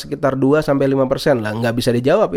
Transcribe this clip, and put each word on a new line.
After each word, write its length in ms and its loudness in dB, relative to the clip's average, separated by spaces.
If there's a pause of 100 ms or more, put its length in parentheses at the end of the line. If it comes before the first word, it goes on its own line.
sekitar 400 -4
dua 240 2
sampai 240 0
lima 160 2
persen." 400 0
Lah, 80 -4
nggak 240 -2
bisa 160 0
dijawab 440 2